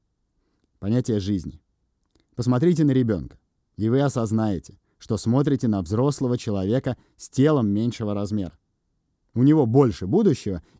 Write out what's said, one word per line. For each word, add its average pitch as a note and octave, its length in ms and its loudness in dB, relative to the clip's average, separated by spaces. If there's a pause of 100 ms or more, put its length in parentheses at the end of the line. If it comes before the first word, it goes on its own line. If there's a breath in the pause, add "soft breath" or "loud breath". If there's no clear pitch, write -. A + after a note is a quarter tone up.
(800)
Понятие A2 420 -2
жизни. F2+ 400 -4 (760)
Посмотрите B2+ 480 2
на C#3+ 80 4
ребёнка, A2 460 0 (400)
и G#2 100 -2
вы B2+ 140 2
осознаете, A2 760 -2 (200)
что - 180 -6
смотрите C3 540 0
на G2+ 120 0
взрослого B2 560 -2
человека A2 600 -2 (180)
с - 140 -18
телом C3+ 400 2
меньшего G#2+ 440 -2
размера. G2+ 440 -6 (800)
У A#2+ 80 2
него D3 220 6
больше A#2 400 2
будущего B2 560 0 (180 soft breath)